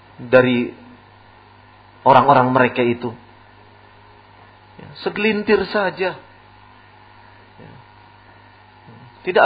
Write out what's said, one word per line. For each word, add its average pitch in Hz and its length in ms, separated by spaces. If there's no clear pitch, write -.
dari 123 560
orang-orang 127 480
mereka 127 320
itu? 120 320
Ya, - 140
segelintir 208 640
saja. 185 480
Ya. 107 100
Tidak 180 240